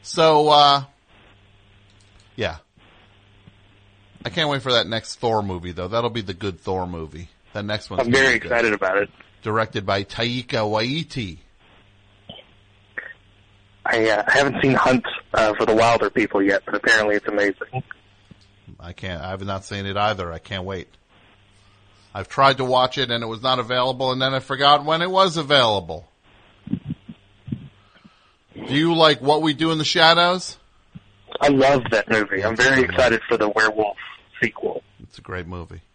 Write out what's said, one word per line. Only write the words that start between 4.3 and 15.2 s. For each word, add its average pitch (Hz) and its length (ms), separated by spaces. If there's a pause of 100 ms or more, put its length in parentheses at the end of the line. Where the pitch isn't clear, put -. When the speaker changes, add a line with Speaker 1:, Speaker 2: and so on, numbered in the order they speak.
Speaker 1:
wait 139 120
for 127 120
that 110 140
next 110 280
Thor 113 260
movie, 90 300
though. 90 160
That'll 117 220
be 113 120
the 95 120
good 90 260
Thor 92 280
movie. 82 420 (240)
That 104 120
next 104 240
one's 101 120
Speaker 2:
I'm 120 100
Speaker 1:
gonna 135 120
Speaker 2:
very 131 120
Speaker 1:
be 107 40
good. - 120
Speaker 2:
excited 117 220
about 98 240
it. 101 120 (340)
Speaker 1:
Directed 107 420
by 98 180
Taika 120 440 (180)
Waititi. 113 720 (2500)
Speaker 2:
I, 110 240
uh, 104 180
I - 40
haven't 135 320
seen 135 100
Hunt, 127 320 (280)